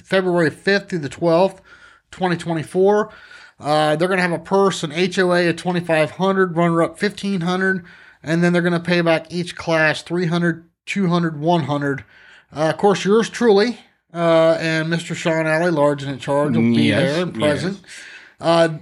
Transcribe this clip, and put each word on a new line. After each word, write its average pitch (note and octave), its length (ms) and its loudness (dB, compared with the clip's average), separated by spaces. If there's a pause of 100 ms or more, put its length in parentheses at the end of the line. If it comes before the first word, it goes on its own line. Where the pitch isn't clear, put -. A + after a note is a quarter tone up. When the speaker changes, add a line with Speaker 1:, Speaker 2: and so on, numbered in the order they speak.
Speaker 1:
February F3+ 440 0
fifth G3 380 -2
through F#3 120 -6
the - 100 -8
twelfth, E3+ 520 0 (480)
twenty F3 280 -2
twenty-four. F#3 760 0 (480)
Uh, D3+ 380 0
they're F3 100 0
gonna F#3 140 0
have F3+ 100 0
a E3 80 -4
purse, G3 440 0
an D3 100 -6
H F3+ 260 -2
O F3+ 140 2
A F3 160 2
of E3 80 -2
twenty-five E3+ 540 -2
hundred, F#3 440 0
runner-up E3 420 0
fifteen G3 440 -4
hundred, F#3 440 -2 (380)
and E3 180 0
then F3 120 2
they're F3 80 2
gonna E3+ 180 0
pay F3 220 0
back E3 280 0
each E3+ 280 -8
class D#3 440 0
three F3 260 -4
hundred, E3+ 420 -2 (160)
two G3 220 -2
hundred, E3+ 300 -2
one D#3+ 260 0
hundred. C#3+ 420 -4 (500)
Uh, D#3 140 0
of D#3 80 -4
course, G3+ 260 2
yours G#3 260 2
truly, A3+ 500 2 (340)
uh, E3 440 4
and D#3+ 320 -2
Mister E3+ 260 -4
Sean D#3+ 320 -2
Alley, E3 240 0
Large D3 320 2
and C#3 100 -6
in B2 60 -12
Charge, C#3+ 360 -2
will A2+ 60 2
be A#2 220 4
Speaker 2:
Yes, D3 180 2
Speaker 1:
there D3 220 0
and E3+ 120 -6
Speaker 2:
yes. G#2+ 260 0
Speaker 1:
present. F#3+ 200 -6 (580)
Uh, E3 420 2